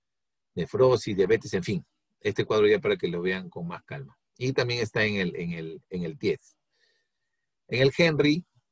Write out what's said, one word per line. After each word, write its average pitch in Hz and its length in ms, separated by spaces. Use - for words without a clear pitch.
nefrosis, 117 600
diabetes, 98 380
en 92 80
fin. 95 240
Este 104 240
cuadro 107 220
ya 104 140
para 104 160
que 90 120
lo 87 120
vean 92 280
con 85 200
más 87 160
calma. 71 340
Y 127 160
también 120 260
está 110 240
en 104 120
el, 90 200
en 85 160
el, 80 380
en 90 140
el 80 140
ties. - 380
En 120 140
el 139 140
Henry 156 480